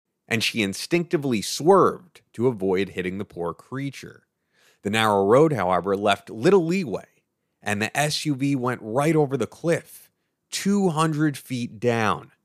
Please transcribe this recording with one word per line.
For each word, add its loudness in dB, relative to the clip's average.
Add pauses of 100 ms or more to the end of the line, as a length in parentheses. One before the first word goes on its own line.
(280)
and -2
she -2
instinctively -2
swerved 2 (140)
to 0
avoid 0
hitting -6
the -8
poor -8
creature. -12 (580)
The -4
narrow 4
road, 6
however, 0
left 0
little 2
leeway, -4 (560)
and -2
the -4
S -2
U -2
V -2
went -2
right 0
over 0
the -2
cliff, -6 (400)
two 0
hundred 0
feet -8
down. -2 (120)